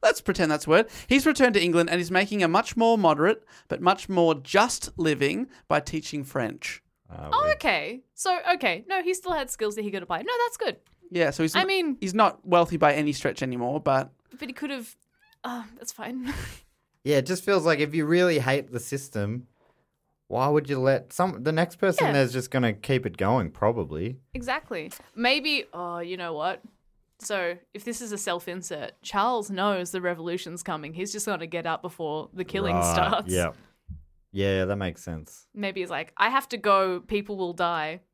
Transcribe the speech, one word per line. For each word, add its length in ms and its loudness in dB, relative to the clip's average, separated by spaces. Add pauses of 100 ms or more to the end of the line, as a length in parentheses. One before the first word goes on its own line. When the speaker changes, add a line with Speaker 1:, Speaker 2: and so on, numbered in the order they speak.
Speaker 1:
Let's 180 4
pretend 300 2
that's 160 0
a 20 -6
word. 180 6 (200)
He's 180 4
returned 280 4
to 100 4
England 260 4
and 120 0
is 100 -4
making 320 0
a 40 4
much 280 2
more 220 4
moderate 460 4 (240)
but 140 -4
much 280 2
more 260 4
just 640 0
living 500 0 (200)
by 120 4
teaching 440 -8
French. 580 -6 (300)
Speaker 2:
Uh, 200 -12
Speaker 3:
Oh, 140 2
Speaker 2:
we- 80 2
Speaker 3:
okay. 480 -2 (140)
So, 240 -2 (160)
okay. 320 -2
No, 160 -2
he 100 -2
still 200 -6
had 180 -4
skills 240 -4
that 80 -6
he 80 -4
could 120 -6
apply. 200 -4
No, 100 -4 (120)
that's 120 -6
good. 200 -4 (340)
Speaker 1:
Yeah, 200 2
so 120 -2
he's 120 0
Speaker 3:
I 40 4
Speaker 1:
not, 80 2
Speaker 3:
mean 320 0
Speaker 1:
he's 140 -4
not 340 2
wealthy 300 4
by 160 6
any 200 0
stretch 300 -2
anymore, 360 -2
but 320 0 (280)
Speaker 3:
But 80 -10
he 60 -12
could 160 -8
have, 260 -10 (480)
uh, 200 -8 (140)
that's 140 -12
fine. 460 -8
<laughs> 60 -6 (600)
Speaker 2:
Yeah, 140 4
it 80 2
just 180 -4
feels 220 2
like 140 4
if 160 0
you 100 2
really 320 4
hate 340 0
the 80 -4
system, 680 -6 (800)
why 200 0
would 220 2
you 100 0
let 320 2
some, 320 -2
the 80 0
next 260 0
person 280 2
Speaker 3:
Yeah. 80 2
Speaker 2:
there's 180 4
just 200 -4
gonna 220 2
keep 340 -2
it 100 -8
going, 320 2
probably. 720 -2 (160)
Speaker 3:
Exactly. 560 -6 (240)
Maybe, 580 0
oh, 240 -8
you 180 -8
know 180 -8
what? 280 -4 (580)
So, 380 -4 (160)
if 120 -16
this 160 -8
is 100 -10
a 80 -8
self-insert, 720 -6 (100)
Charles 480 -2
knows 400 0
the 100 -4
revolution's 640 -4
coming. 320 -8
He's 180 -6
just 140 -6
gotta 220 -4
get 180 -6
up 160 -4
before 520 -8
the 120 -6
killing 300 -2
Speaker 2:
Right, 200 4
Speaker 3:
starts. 380 0
Speaker 2:
yeah. 180 2 (800)
Yeah, 340 0
that 120 -2
makes 260 -6
sense. 520 -12
Speaker 3:
Maybe 260 -6
he's 80 -8
like, 280 -8
"I 120 2
have 200 -2
to 80 -6
go, 420 2
people 360 -4
will 180 -4
die." 480 -2 (120)